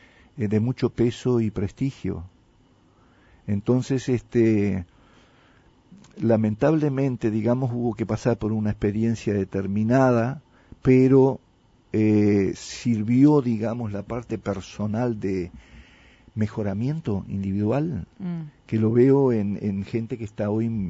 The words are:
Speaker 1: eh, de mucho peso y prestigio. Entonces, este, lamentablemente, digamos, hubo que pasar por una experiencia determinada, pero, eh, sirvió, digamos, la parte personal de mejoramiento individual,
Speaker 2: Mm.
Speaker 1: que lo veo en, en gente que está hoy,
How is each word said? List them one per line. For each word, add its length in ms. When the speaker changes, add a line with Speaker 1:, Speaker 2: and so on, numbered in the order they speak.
Speaker 1:
eh, 100
de 120
mucho 300
peso 520
y 100
prestigio. 760
Entonces, 640
este, 760
lamentablemente, 1080
digamos, 420
hubo 220
que 140
pasar 300
por 140
una 200
experiencia 640
determinada, 1040
pero, 580
eh, 640
sirvió, 840
digamos, 500
la 100
parte 380
personal 800
de 320
mejoramiento 920
individual, 800
Speaker 2:
Mm. 260
Speaker 1:
que 140
lo 120
veo 420
en, 280
en 220
gente 340
que 60
está 260
hoy, 180